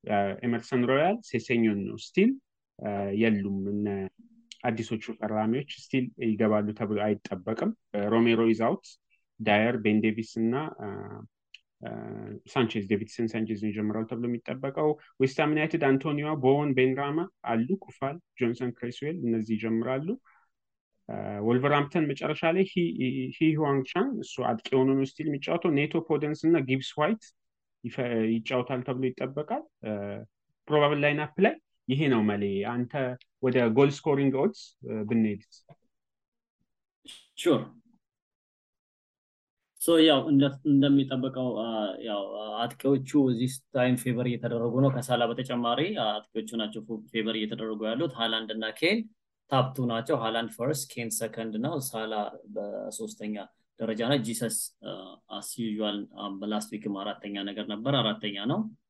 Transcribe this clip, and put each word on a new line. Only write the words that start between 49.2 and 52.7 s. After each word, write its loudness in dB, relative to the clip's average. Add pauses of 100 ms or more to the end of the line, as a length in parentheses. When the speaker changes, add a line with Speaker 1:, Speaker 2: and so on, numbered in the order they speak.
Speaker 2:
ታፕ 4
ቱ -2
ናቸው። 0
ሃላንድ -2
ፈርስት፣ -4
ኬን -8
ሰከንድ -6
ነው። -2
ሳላ -6 (380)
በሶስተኛ -8 (440)